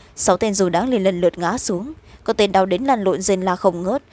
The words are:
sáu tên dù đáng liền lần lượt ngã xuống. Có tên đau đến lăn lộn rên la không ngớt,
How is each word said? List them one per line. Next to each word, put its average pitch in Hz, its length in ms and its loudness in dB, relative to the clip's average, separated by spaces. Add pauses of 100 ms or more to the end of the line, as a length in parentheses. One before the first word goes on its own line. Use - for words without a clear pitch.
(160)
sáu 180 220 2
tên 214 160 0
dù 190 160 0
đáng 185 200 0
liền 220 140 0
lần 180 180 0
lượt 175 160 2
ngã 175 200 -2
xuống. 226 360 -4 (300)
Có 220 100 -2
tên 202 180 0
đau 190 140 4
đến 190 180 -2
lăn 254 200 0
lộn 185 180 0
rên 190 200 0
la 185 140 0
không 175 280 0
ngớt, 233 300 -4